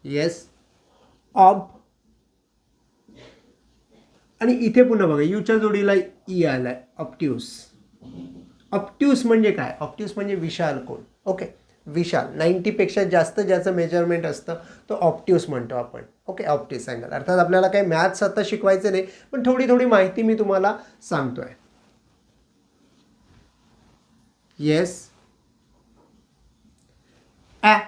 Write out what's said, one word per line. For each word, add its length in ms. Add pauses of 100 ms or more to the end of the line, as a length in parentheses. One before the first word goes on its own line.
येस, 440 (840)
ऑब. 260 (2750)
आणि 120
इथे 300
पुन्हा 240
बघा, 160
यूच्या 360
जोडीला 340 (360)
ई 160
आलाय, 380 (160)
ऑब्ट्यूस. 640 (1080)
ऑब्ट्यूस 540
म्हणजे 240
काय? 300
ऑब्ट्यूस 360
म्हणजे 180
विशाल 500
कोन. 160 (260)
ओके, 280 (320)
विशाल, 500
नाईंटीपेक्षा 680
जास्त 360
ज्याचं 320
मेजरमेंट 540
असतं 280 (340)
तो 60
ऑब्ट्यूस 540
म्हणतो 260
आपण. 280 (240)
ओके, 180
ऑब्ट्यूस 440
अँगल. 220
अर्थात 280
आपल्याला 300
काही 180
मॅथ्स 360
आता 220
शिकवायचं 460
नाही, 160 (260)
पण 140
थोडी 220
थोडी 160
माहिती 380
मी 120
तुम्हाला 440 (240)
सांगतोय. 520 (3000)
येस, 520 (2500)
ॲ. 240